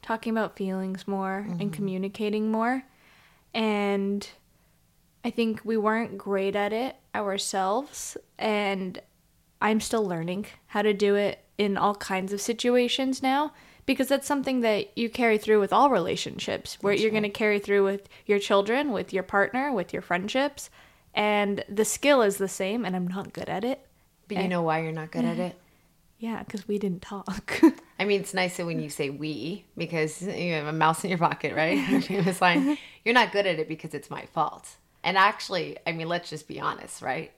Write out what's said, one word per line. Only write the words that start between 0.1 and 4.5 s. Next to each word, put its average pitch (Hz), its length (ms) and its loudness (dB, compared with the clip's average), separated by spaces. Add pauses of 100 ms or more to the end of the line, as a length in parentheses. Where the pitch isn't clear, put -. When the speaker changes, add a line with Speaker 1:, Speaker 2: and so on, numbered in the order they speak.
Speaker 1:
about 220 260 -2
feelings 190 520 -4
more 190 300 -2
and 180 220 -6
Speaker 2:
Mm-hmm. 208 100 -2
Speaker 1:
communicating 202 800 -2
more. 233 340 0 (680)
And 202 720 0 (1000)